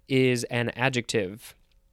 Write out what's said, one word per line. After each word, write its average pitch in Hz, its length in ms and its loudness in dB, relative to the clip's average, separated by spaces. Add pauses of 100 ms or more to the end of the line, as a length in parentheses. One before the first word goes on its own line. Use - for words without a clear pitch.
is 127 380 2
an 120 260 -2
adjective. 117 840 -2 (380)